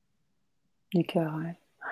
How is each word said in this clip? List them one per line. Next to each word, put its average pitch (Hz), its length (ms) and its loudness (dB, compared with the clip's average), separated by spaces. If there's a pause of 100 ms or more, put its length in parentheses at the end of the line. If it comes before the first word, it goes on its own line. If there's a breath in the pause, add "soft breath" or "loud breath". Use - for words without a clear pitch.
(920)
Du 170 100 6
cœur, 160 320 0
ouais. 165 220 -6 (340 loud breath)